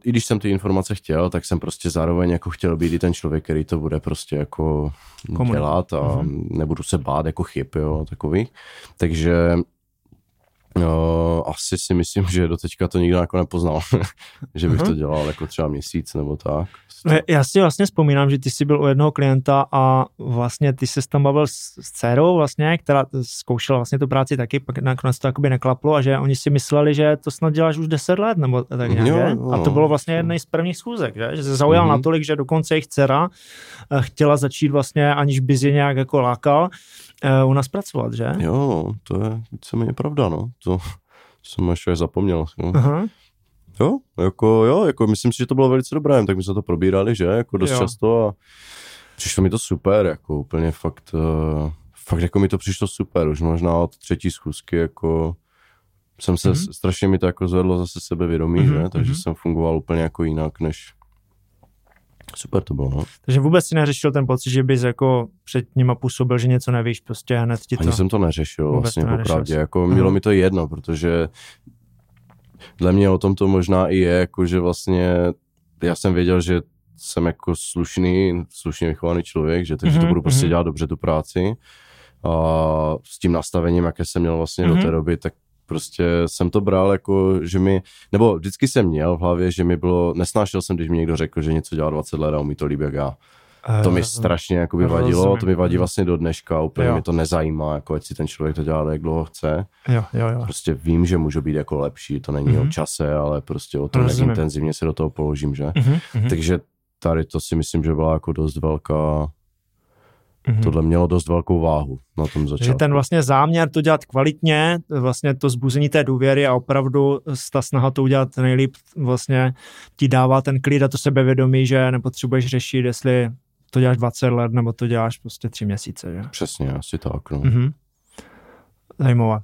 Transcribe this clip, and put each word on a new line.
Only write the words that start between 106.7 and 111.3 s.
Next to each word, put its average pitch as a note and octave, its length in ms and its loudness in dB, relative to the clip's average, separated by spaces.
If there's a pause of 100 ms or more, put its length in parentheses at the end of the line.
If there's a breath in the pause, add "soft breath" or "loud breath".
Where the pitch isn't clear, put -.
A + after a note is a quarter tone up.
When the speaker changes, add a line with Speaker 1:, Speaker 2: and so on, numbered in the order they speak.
Speaker 1:
tady E2 260 0
to - 160 -6
si - 160 -4
myslím, D#2+ 280 -2
že D#2+ 100 0
byla D#2+ 180 0
jako D#2+ 200 -2
dost D#2 240 -4
velká, D#2 720 -2 (1200)
Speaker 2:
Mhm. A2 140 2
Speaker 1:
tohle D#2+ 200 2
mělo E2+ 240 4
dost E2+ 220 0
velkou E2+ 320 0